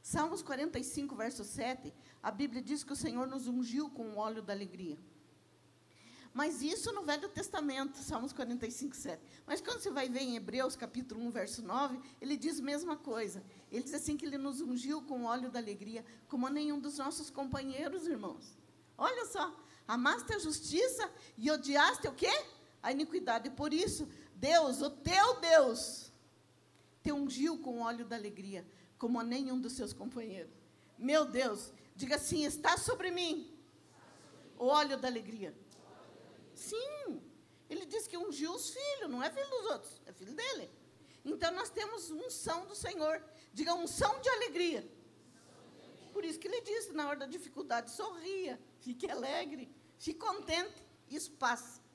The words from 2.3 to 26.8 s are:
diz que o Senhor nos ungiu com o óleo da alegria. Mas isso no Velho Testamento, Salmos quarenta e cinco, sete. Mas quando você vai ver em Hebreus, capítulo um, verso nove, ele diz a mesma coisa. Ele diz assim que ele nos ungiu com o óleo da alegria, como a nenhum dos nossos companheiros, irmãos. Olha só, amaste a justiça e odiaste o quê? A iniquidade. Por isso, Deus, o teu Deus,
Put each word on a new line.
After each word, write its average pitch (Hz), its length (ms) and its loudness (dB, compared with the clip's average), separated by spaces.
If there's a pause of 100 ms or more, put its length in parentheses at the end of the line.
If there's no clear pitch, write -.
diz 285 220 -2
que 285 100 -6
o - 20 -2
Senhor 254 320 0
nos 262 200 -4
ungiu 247 420 0
com 226 220 -6
o 208 60 -4
óleo 220 240 0
da 202 120 -4
alegria. 180 440 -6 (1400)
Mas 277 280 0
isso 392 300 -2
no 403 120 -4
Velho 294 260 -2
Testamento, 277 680 -2
Salmos 262 360 -4
quarenta 240 320 -4
e 240 60 -4
cinco, 277 240 -6
sete. 170 260 -8 (240)
Mas 330 160 -2
quando 453 200 -4
você 392 100 -2
vai 262 180 0
ver 247 120 0
em 247 140 0
Hebreus, 254 400 0
capítulo 233 460 -6
um, 240 80 -2
verso 226 320 -4
nove, 254 380 0 (200)
ele 277 160 0
diz 285 240 0
a 247 40 -2
mesma 294 340 0
coisa. 214 460 -4 (280)
Ele 247 120 -2
diz 285 100 -6
assim 294 240 0
que 320 80 -4
ele 285 120 -2
nos 269 220 -2
ungiu 269 440 0
com 254 200 -2
o - 20 0
óleo 247 260 0
da 240 80 -2
alegria, 220 460 -6 (220)
como 254 200 2
a - 20 0
nenhum 294 300 2
dos 285 180 -6
nossos 294 320 -4
companheiros, 277 800 -2
irmãos. 214 500 -4 (400)
Olha 480 300 2
só, 359 280 0 (320)
amaste 285 460 4
a 415 60 2
justiça 370 680 2 (300)
e 240 140 2
odiaste 294 560 6
o 262 60 -2
quê? 392 200 4 (480)
A 233 100 0
iniquidade. 269 600 0
Por 294 200 -2
isso, 330 380 2 (260)
Deus, 285 460 6
o 294 80 2
teu 392 500 6
Deus, 294 720 8 (920)